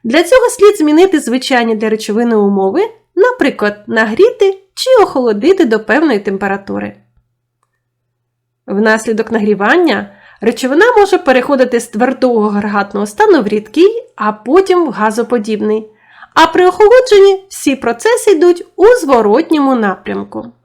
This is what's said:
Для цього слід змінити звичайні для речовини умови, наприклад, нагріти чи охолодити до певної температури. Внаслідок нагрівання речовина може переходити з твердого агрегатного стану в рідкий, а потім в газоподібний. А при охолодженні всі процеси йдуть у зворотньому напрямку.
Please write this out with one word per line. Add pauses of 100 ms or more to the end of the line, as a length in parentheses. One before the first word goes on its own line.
Для
цього
слід
змінити
звичайні
для
речовини
умови, (340)
наприклад,
нагріти (140)
чи
охолодити
до
певної
температури. (1700)
Внаслідок
нагрівання (300)
речовина (120)
може
переходити
з
твердого
агрегатного
стану
в
рідкий, (100)
а
потім
в
газоподібний. (460)
А
при
охолодженні
всі
процеси
йдуть (100)
у
зворотньому
напрямку. (140)